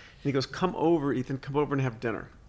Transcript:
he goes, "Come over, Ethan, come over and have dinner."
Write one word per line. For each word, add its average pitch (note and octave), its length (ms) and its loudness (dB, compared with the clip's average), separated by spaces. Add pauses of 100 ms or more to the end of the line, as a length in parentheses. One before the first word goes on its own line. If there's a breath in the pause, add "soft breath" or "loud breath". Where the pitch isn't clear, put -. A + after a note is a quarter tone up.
(240 loud breath)
he C#3+ 80 0
goes, B2+ 140 0
"Come - 320 -2
over, D3+ 340 4
Ethan, B2+ 280 -2
come C#3 180 -6
over C#3+ 160 2
and C#3 80 2
have A#2 180 -2
dinner." A2+ 300 -4 (200)